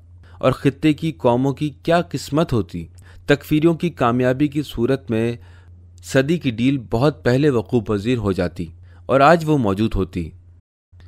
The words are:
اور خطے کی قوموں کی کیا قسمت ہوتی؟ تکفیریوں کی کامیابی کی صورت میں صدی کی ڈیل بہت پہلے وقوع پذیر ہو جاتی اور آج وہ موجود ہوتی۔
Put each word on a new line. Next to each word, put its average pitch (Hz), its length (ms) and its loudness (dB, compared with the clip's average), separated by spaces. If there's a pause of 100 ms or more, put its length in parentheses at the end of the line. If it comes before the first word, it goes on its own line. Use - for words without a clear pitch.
(400)
اور 131 120 2
خطے 143 420 0
کی 156 240 -6
قوموں 127 360 0
کی 151 160 -6 (140)
کیا 165 260 0
قسمت 147 440 -4
ہوتی؟ 92 320 -4 (400)
تکفیریوں 151 480 2
کی 165 160 -4
کامیابی 127 580 0
کی 143 180 -4
صورت 123 460 -2
میں 117 200 0 (720)
صدی 139 340 0
کی 139 140 -4
ڈیل 123 260 0 (140)
بہت 135 320 0
پہلے 135 260 2
وقوع 120 320 0
پذیر 107 360 -2
ہو 107 140 -2
جاتی 87 340 -4 (400)
اور 135 140 2
آج 160 280 6
وہ 151 100 2
موجود 107 380 0
ہوتی۔ 90 340 -4 (800)